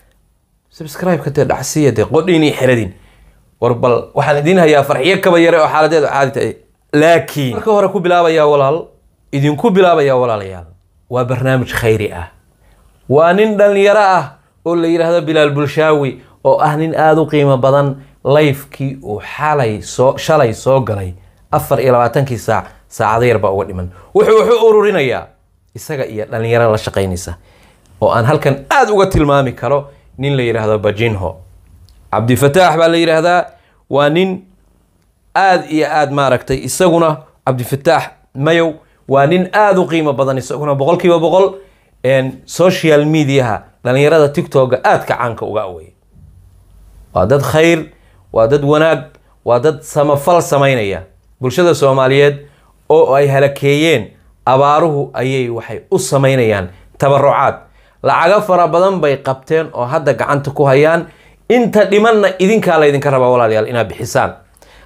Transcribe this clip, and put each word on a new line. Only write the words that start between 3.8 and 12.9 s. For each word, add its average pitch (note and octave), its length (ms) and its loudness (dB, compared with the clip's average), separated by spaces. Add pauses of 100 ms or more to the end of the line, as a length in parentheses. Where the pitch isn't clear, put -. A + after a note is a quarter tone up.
waxaan C#3+ 280 0
idiin F#3 160 2
hayaa D3+ 260 4
Farxiyo D3 380 -2
Kaba F3 180 2
Yare E3 200 4
oo D3+ 80 2
xaaladeedu D3+ 380 0
caadi C3+ 260 -2
tahay. A2+ 240 -4 (360)
Laakiin D3 640 0
marka - 140 -4
hore G3+ 180 2
ku F#3+ 120 -4
bilaabayaa E3+ 460 2
walaal, C#3+ 320 2 (540)
idinku D3 380 0
bilaabayaa E3 460 2
walaalayaal. G2+ 500 -4 (440)
Waa B2 140 -2
barnaamij B2 480 -2
khayri A2 400 -2
ah. F2 160 -12 (800)